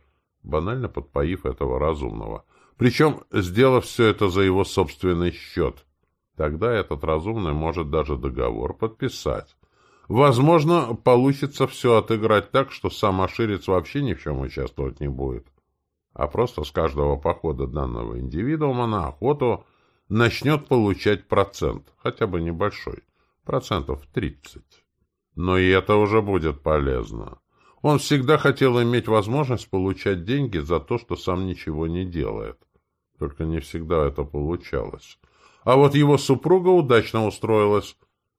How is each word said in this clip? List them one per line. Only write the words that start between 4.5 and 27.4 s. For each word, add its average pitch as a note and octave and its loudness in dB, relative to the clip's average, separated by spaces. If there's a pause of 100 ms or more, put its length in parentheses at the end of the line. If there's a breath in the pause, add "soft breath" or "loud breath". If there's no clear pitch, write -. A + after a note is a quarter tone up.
собственный F2 0
счет. - -6 (500)
Тогда D#2+ -2
этот F2 -4
разумный D#2+ -2
может D#2+ -4
даже D2+ -2
договор A#1+ -4
подписать. - -6 (520 soft breath)
Возможно, C#3+ 4
получится C3+ 2
все A#2+ 2
отыграть G#2+ 2
так, C3+ 0
что - -6
сам F#2+ 0
Аширец G2+ -2
вообще F#2 0
ни B2 -2
в D#2+ -12
чем C#2 -4
участвовать C2+ -6
не D2 -4
будет. C2 -6 (640)
А - -2
просто - -4
с - -12
каждого D2 0
похода C#2+ -4
данного A#1+ -6
индивидуума B2 -2
на G2+ -2
охоту B2 -2 (440 soft breath)
начнет A#2+ 0
получать G#2 2
процент, E2+ -2
хотя - -4
бы F2 -4
небольшой, E2+ -6 (420)
процентов C#2+ -4
тридцать. - -10 (520)
Но F#2 2
и F#2 6
это F#2+ 4
уже G#2+ 4
будет E2 -2
полезно. B1 -2 (420 soft breath)